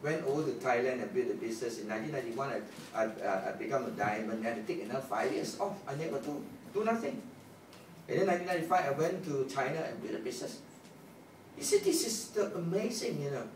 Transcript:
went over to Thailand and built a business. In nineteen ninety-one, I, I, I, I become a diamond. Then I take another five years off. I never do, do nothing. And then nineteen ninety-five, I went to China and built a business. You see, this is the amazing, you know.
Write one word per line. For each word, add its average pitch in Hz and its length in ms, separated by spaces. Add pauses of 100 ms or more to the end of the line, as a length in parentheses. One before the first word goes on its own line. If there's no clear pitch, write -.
went 156 220
over 151 180
to 131 160
Thailand 127 400
and 107 140
built 123 160
a - 40
business. 113 460
In 104 80
nineteen 110 240
ninety-one, 127 400
I, - 80 (340)
I, 110 100
I, 98 440
I - 40
become 117 340
a 120 40
diamond. 110 540
Then 117 140
I 107 100
take - 160
another 110 160
five - 320
years - 260
off. 302 300
I 139 80
never 165 240
do, 147 240 (300)
do 214 100
nothing. 226 380 (840)
And - 140
then 196 60
nineteen 175 200
ninety-five, 160 380
I 143 80
went 175 320
to 139 240
China 147 320
and - 220
built - 180
a - 20
business. - 380 (960)
You - 80
see, 415 140
this 339 280
is 226 300
the 202 180
amazing, 175 680
you 143 80
know. 120 260